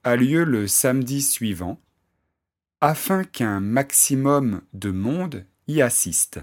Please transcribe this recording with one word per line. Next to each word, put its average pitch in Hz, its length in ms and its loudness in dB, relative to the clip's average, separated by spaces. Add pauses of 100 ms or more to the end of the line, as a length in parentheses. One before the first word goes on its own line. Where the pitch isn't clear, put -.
a 120 100 4
lieu 147 300 2
le 107 240 0
samedi 131 520 0
suivant, 90 560 -4 (1000)
afin 185 460 0
qu'un 104 340 -4
maximum 135 1000 2 (100)
de 98 200 -4
monde 117 540 -4 (220)
y 151 140 2
assiste. - 600 0